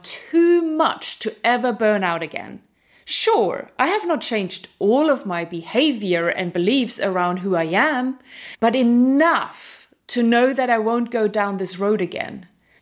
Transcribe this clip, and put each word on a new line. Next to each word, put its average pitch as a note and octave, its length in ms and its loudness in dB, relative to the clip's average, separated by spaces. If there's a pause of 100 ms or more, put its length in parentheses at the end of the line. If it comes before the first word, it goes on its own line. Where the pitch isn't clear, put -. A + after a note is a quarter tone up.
too E4+ 580 2
much D#4 580 -2
to G#3+ 240 -6
ever A#3+ 300 2
burn G#3 300 0
out E3+ 180 -2
again. - 400 -12 (420)
Sure, - 760 0
I C4+ 80 2
have G4 180 0
not D#4 160 -2
changed G3+ 460 -6 (100)
all C4 320 4
of C4 160 0
my F3 180 -4
behavior F3+ 840 0
and F3 240 -4
beliefs A3 460 0
around F3+ 380 0
who F#3 180 -2
I E3 80 2
am, B3+ 560 0 (400)
but A3+ 160 2
enough C4 1120 2 (220)
to A#3+ 120 -2
know A#3+ 320 4
that B3+ 160 0
I A#3 80 2
won't A#3 320 0
go A3 180 0
down G3+ 300 -2
this F#3 220 -6
road G3+ 200 0
again. - 460 -6 (360)